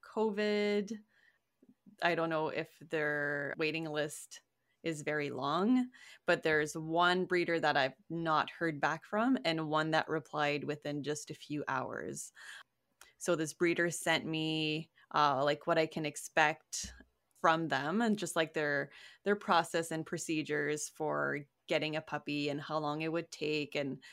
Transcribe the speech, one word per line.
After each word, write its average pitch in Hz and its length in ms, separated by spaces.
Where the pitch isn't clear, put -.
covid, 208 800
I 170 120
don't 165 140
know 156 200
if - 180
their 147 680
waiting 160 280
list 151 560
is 156 200
very 151 260
long, 175 580
but 170 180
there's 156 320
one 170 480
breeder 175 380
that 151 160
I've 135 180
not 165 400
heard 156 320
back 156 240
from, 240 400
and 160 240
one 156 220
that 156 180
replied 147 560
within 147 360
just 147 300
a - 40
few 147 340
hours. 127 640
So 175 180
this 156 160
breeder 170 360
sent 160 360
me, 156 640
uh, 143 300
like, 147 200
what 165 120
I 160 80
can 156 200
expect - 840
from 165 300
them, 147 320
and 220 180
just, 170 160
like, 160 180
their, 143 380
their 202 140
process 165 540
and 160 140
procedures 147 840
for 147 500
getting 156 300
a 156 40
puppy, 147 480
and 143 120
how 151 160
long 151 240
it 160 100
would 165 200
take, 151 440
and 139 220